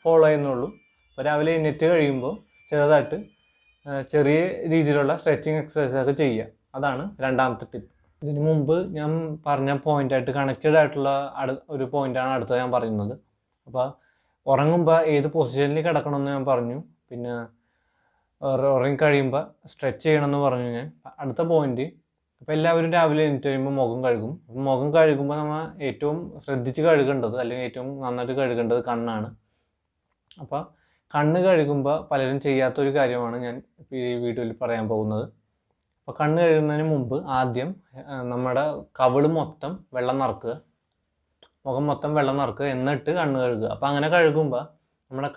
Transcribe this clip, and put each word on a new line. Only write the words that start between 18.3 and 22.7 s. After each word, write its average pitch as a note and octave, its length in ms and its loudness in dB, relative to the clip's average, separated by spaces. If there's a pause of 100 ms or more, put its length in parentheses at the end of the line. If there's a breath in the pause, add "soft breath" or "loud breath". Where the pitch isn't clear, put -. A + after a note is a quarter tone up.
ഉറ-, C3+ 320 2
ഉറങ്ങിക്കഴിയുമ്പോൾ C#3 880 0
stretch - 360 -6
ചെയ്യണമെന്ന് D3 340 2
പറഞ്ഞു B2+ 320 0
ഞാൻ. B2 220 -8 (280)
അടുത്ത C#3 220 -6
പോയിന്റ്, D3+ 400 2 (580)
അപ്പോൾ D3+ 140 -6
എല്ലാവരും E3 400 2